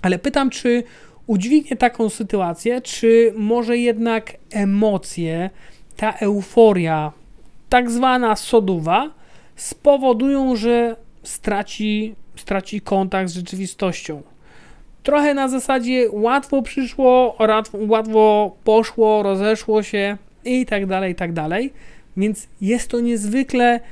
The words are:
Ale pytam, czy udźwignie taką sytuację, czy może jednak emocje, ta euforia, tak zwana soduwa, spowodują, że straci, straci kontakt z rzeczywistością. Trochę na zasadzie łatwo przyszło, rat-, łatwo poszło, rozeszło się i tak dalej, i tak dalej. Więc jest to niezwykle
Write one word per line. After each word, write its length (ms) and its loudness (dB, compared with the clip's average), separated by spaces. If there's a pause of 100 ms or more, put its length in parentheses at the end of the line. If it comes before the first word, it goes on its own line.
Ale 180 0
pytam, 300 0
czy 340 -2 (440)
udźwignie 500 0
taką 320 0
sytuację, 720 -4
czy 540 4
może 420 0
jednak 560 -2 (180)
emocje, 960 -2 (480)
ta 160 -2
euforia, 1000 2 (580)
tak 220 0
zwana 440 0
soduwa, 720 0 (460)
spowodują, 1000 0
że 400 0 (280)
straci, 920 -6 (200)
straci 460 -6
kontakt 480 -2
z 40 -10
rzeczywistością. 880 -6 (840)
Trochę 300 2
na 140 0
zasadzie 640 0
łatwo 500 0
przyszło, 800 2
rat-, 480 0
łatwo 760 4
poszło, 600 4
rozeszło 600 0
się 340 -4 (280)
i 200 0
tak 200 -2
dalej, 260 -2
i 40 -6
tak 180 -4
dalej. 400 -4 (440)
Więc 300 -2 (140)
jest 280 0
to 100 -2
niezwykle 800 0 (120)